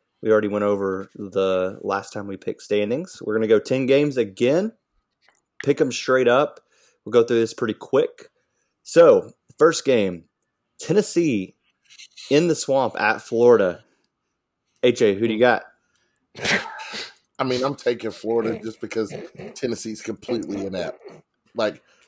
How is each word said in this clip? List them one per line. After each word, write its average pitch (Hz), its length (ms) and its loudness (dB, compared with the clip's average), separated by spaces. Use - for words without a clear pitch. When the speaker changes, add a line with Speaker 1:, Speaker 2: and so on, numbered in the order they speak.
Speaker 1:
We 110 80 0
already 107 180 2
went 104 160 -2
over 98 500 -2
the 95 680 -2
last 98 300 -4
time 101 140 -10
we 98 100 -12
picked - 260 -10
standings. 107 640 -4
We're 107 100 -4
gonna 110 140 0
go 107 100 6
ten 131 280 -2
games 139 300 2
again. 127 560 0
Pick 143 160 0
'em 143 100 0
straight 127 380 0
up. 131 320 2
We'll 110 80 -14
go 117 120 6
through 117 160 2
this 113 140 0
pretty 110 200 -4
quick. - 540 -2
So, 147 500 6
first 160 260 4
game, 98 400 0
Tennessee 160 760 0
in 156 180 4
the 160 60 2
Swamp 135 460 -2
at 107 220 0
Florida. 113 600 4
H 123 200 2
A, 104 120 4
who 107 120 -2
do 113 80 0
you 107 60 0
got? 120 240 2
Speaker 2:
I 139 60 -2
mean, 127 200 -2
I'm 139 100 -2
taking 120 360 -4
Florida 110 520 -2
just 110 180 -12
because 110 320 -6
Tennessee's 113 480 -8
completely 101 640 -8
inept. 90 340 -8
Like, 110 280 -4